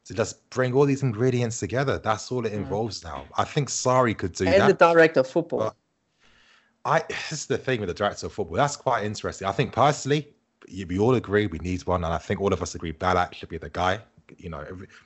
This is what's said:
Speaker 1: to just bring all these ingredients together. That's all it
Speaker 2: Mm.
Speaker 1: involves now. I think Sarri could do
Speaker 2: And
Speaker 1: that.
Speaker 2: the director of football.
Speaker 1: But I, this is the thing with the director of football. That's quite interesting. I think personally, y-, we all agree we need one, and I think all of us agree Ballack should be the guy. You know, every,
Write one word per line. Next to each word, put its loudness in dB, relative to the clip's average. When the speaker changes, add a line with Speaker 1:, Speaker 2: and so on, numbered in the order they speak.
Speaker 1:
to -16
just -4
bring 0
all 6
these 2
ingredients 0
together. -2
That's -4
all -2
it -4
Speaker 2:
Mm. -4
Speaker 1:
involves -4
now. -12
I 2
think -2
Sarri 2
could -6
do -2
Speaker 2:
And 6
Speaker 1:
that. 6
Speaker 2:
the 8
director 6
of 2
football. -2
Speaker 1:
But -6
I, 2
this -10
is -8
the 0
thing -2
with -4
the -4
director -2
of -10
football. -6
That's 2
quite -2
interesting. -6
I 0
think -2
personally, 2
y-, -10
we -2
all 6
agree 2
we -6
need -6
one, 0
and -2
I 0
think -4
all 2
of 0
us -6
agree -8
Ballack 0
should -16
be -10
the -12
guy. -2
You -14
know, -10
every, -14